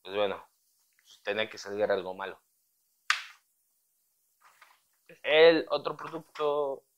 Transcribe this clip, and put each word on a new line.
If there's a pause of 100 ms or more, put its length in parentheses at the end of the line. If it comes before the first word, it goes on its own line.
pues
bueno, (480)
pues
tenía
que
salir
algo
malo. (2750)
El
otro
producto (140)